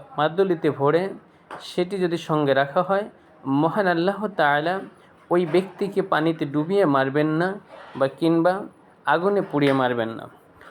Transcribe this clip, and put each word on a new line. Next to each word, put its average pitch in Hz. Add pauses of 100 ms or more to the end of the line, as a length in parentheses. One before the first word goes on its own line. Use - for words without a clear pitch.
(180)
মাদুলিতে 160
ভরে 151 (500)
সেটি 185
যদি 175
সঙ্গে 151
রাখা 139
হয়, 196 (360)
মহান 160
আল্লাহ 190
তাআলা 165 (500)
ওই 175
ব্যক্তিকে 185
পানিতে 160
ডুবিয়ে 160
মারবেন 139
না 175 (360)
বা 135
কিংবা 165 (420)
আগুনে 180
পুড়িয়ে 143
মারবেন 123
না। - (420)